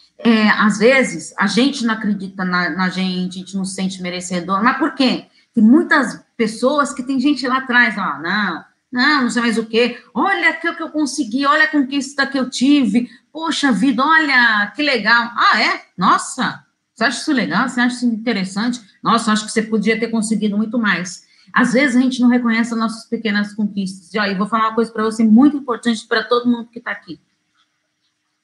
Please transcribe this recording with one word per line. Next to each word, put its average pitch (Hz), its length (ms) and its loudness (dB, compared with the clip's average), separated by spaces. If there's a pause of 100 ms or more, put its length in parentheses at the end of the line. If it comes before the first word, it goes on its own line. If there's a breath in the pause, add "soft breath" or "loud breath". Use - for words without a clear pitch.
(160 soft breath)
É, 220 320 4
às 208 300 2
vezes, 214 580 2
a 202 100 0
gente 254 380 0
não 226 80 0
acredita 202 540 -4
na, 180 240 -2
na 180 180 -2
gente, 185 480 -4
a 185 40 -10
gente - 160 -12
não 190 80 -4
se 185 100 -8
sente 190 260 -6
merecedor, 180 640 -4
mas 247 160 2
por 294 160 -2
quê? 233 320 0 (260 soft breath)
Tem 226 100 2
muitas 285 600 4 (100)
pessoas 254 600 0
que - 80 -10
tem 269 180 -2
gente 277 260 0
lá 254 120 0
atrás, 240 400 0
ó, 151 240 -6
"Não, 180 420 -4 (260)
não, 269 340 2
não 233 60 -2
sei 233 120 -2
mais 226 160 0
o 226 80 -4
quê, 233 360 0 (120)
olha 330 380 0
o 320 80 -10
que 339 220 -4
eu 311 60 -8
consegui, 277 560 -2
olha 302 200 2
a 302 60 -2
conquista 277 560 -2
que 269 120 -4
eu 254 100 -2
tive, 247 600 2 (200 loud breath)
poxa 311 400 -2
vida, 233 320 2
olha 247 720 2
que 294 80 -4
legal." 233 540 2
"Ah, 349 240 2
é? 330 220 0 (160)
Nossa, 185 640 0 (300)
você 220 100 -2
acha - 160 -2
isso 311 120 -2
legal? 208 360 0
Você 247 120 -4
acha 247 160 2
isso 247 100 -2
interessante? 220 760 -2 (220 soft breath)
Nossa, 220 280 2
acho 214 140 0
que - 80 -12
você 220 100 0
podia 220 380 0
ter 226 80 -2
conseguido 214 480 -2
muito 220 220 -2
mais." 185 480 -2 (260 soft breath)
Às 220 220 2
vezes 262 220 2
a 254 40 6
gente 254 220 0
não 247 60 6
reconhece 233 440 2
as 226 60 -2
nossas 220 260 -4
pequenas 208 480 -4
conquistas. 196 600 -6
E 226 40 -2
aí, 196 160 -2
vou 190 120 -2
falar 220 220 0
uma 220 60 -6
coisa 226 160 0
pra 214 140 -4
você 220 180 -2
muito 240 360 6
importante 233 480 -4
pra 226 180 0
todo 240 240 0
mundo 233 240 -2
que 233 80 -16
tá 208 120 -10
aqui. 175 280 -14 (1200)